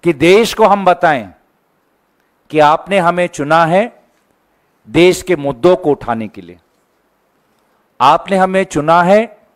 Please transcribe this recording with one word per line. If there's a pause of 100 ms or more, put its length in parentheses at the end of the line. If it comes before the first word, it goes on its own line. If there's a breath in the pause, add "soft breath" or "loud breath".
कि
देश
को
हम
बताएं (1160)
कि
आपने
हमें
चुना
है (880)
देश
के
मुद्दों
को
उठाने
के
लिए, (1400)
आपने
हमें
चुना
है